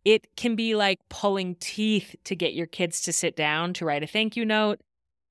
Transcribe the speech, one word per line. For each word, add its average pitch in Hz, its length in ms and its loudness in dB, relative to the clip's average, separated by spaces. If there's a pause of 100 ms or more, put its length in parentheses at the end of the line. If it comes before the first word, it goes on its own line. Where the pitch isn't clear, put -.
It 214 320 4
can 240 180 0
be 220 200 0
like 196 340 2
pulling 190 480 -2
teeth 214 580 0 (100)
to 190 120 -6
get 160 180 0
your 165 120 -4
kids - 360 -4
to 170 100 -4
sit - 240 -2
down 160 380 0
to 175 100 -6
write 147 180 0
a 156 40 -4
thank 214 300 -2
you 233 80 -2
note. 214 360 2 (500)